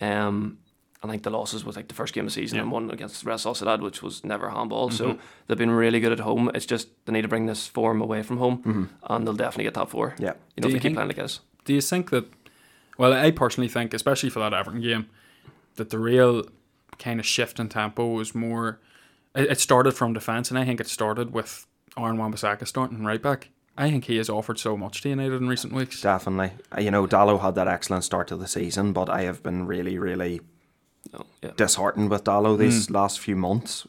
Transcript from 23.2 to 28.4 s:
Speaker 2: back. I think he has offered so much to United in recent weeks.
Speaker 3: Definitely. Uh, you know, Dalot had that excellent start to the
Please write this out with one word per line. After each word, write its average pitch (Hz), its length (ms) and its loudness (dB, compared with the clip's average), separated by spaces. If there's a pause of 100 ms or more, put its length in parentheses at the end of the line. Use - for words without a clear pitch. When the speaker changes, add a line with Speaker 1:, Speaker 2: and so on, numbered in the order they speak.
Speaker 2:
back. 139 280 -2 (280)
I 147 120 2
think 139 160 0
he 117 100 0
has 110 140 0
offered 107 280 -4
so 107 180 -2
much 101 260 -8
to 143 80 -2
United 135 240 -2
in 127 140 -2
recent 123 260 -2
weeks. 131 260 -4
Speaker 3:
Definitely. 95 520 0 (240)
Uh, - 40 -2
you 104 100 2
know, 101 160 4
Dalot 101 360 6
had 95 140 0
that 92 120 2
excellent 90 360 0
start 92 240 -2
to 87 80 -6
the 92 120 -8